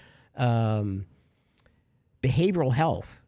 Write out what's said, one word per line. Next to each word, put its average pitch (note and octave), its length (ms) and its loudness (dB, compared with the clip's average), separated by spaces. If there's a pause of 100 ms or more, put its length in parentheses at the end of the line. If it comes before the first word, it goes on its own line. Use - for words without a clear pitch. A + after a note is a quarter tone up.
(360)
um, G#2+ 720 0 (1200)
behavioral D3+ 500 2
health C#3 540 -2